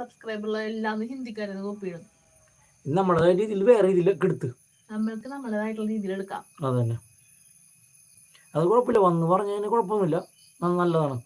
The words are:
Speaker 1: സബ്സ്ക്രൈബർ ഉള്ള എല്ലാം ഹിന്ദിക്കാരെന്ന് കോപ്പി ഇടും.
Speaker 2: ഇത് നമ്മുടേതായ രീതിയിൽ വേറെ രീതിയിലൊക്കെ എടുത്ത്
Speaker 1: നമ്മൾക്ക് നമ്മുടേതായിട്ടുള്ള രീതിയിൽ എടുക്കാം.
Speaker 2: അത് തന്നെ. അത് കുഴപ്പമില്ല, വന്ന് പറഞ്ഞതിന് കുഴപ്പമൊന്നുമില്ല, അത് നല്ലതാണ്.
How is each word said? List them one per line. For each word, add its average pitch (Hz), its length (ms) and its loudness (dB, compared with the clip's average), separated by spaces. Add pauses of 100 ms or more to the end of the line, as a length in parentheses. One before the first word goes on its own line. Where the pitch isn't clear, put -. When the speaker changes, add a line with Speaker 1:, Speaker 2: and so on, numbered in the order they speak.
Speaker 1:
സബ്സ്ക്രൈബർ 220 500 -8
ഉള്ള 214 200 -2
എല്ലാം 220 320 -4 (100)
ഹിന്ദിക്കാരെന്ന് 214 560 -8
കോപ്പി 208 220 -10
ഇടും. 170 140 -14 (840)
Speaker 2:
ഇത് 135 140 -2
നമ്മുടേതായ 175 400 4
രീതിയിൽ 214 220 -2 (100)
വേറെ 202 180 6
രീതിയിലൊക്കെ 185 400 2
എടുത്ത് 127 200 -4 (440)
Speaker 1:
നമ്മൾക്ക് 220 400 -6
നമ്മുടേതായിട്ടുള്ള 214 600 -6
രീതിയിൽ 196 240 -4
എടുക്കാം. 190 240 -10 (220)
Speaker 2:
അത് 131 160 0
തന്നെ. 117 180 -2 (1600)
അത് 156 160 2
കുഴപ്പമില്ല, 240 380 4
വന്ന് 165 260 2
പറഞ്ഞതിന് 202 400 -2
കുഴപ്പമൊന്നുമില്ല, 196 420 0 (460)
അത് 175 100 0 (100)
നല്ലതാണ്. 160 440 2